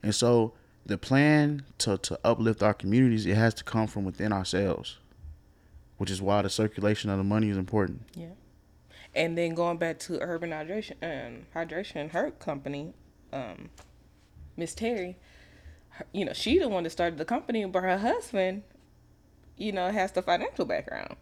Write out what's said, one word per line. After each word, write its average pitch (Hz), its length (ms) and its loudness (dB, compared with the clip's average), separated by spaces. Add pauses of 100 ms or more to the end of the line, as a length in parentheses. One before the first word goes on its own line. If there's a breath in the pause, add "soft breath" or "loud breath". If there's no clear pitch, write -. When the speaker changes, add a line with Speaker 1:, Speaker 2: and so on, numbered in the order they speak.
Speaker 1:
And 104 120 0
so 117 400 4 (320 soft breath)
the 101 120 -2
plan 147 640 4 (160)
to, 101 180 2
to - 260 -4
uplift 110 400 4
our 104 100 6
communities, 110 520 4
it 90 100 4
has 113 200 6
to - 80 -12
come 113 240 0
from 104 180 -6
within 95 280 -2
ourselves, 95 640 -2 (1000 soft breath)
which 98 140 -2
is 92 100 -4
why 98 200 4
the 98 80 2
circulation 104 600 0
of 98 80 2
the 98 60 0
money 107 260 2
is 98 80 0
important. 95 440 -2 (140)
Speaker 2:
Yeah. 165 120 -12 (880 loud breath)
And 165 220 0
then 170 160 0
going 170 240 0
back 165 220 -2
to - 220 -6
Urban 170 300 -4
Hydration, 160 520 -8
um, 120 420 -8 (100)
Hydration, 160 560 -6
her 202 200 -2
company, 143 600 -8 (380)
um, 120 380 -10 (880)
Miss 170 160 -6
Terry, 202 440 -4 (720 loud breath)
her, - 220 -14
you 196 140 -2
know, - 80 -4
she 254 260 2
the 320 100 0
one 185 140 0
that 165 60 -2
started 170 300 -2
the 160 60 -4
company, 233 400 -2
but 185 180 0
her 185 160 4
husband, 208 640 0 (920)
you 208 140 -4
know, 185 200 0
has 196 200 0
the 185 100 0
financial 175 440 0
background. - 560 -4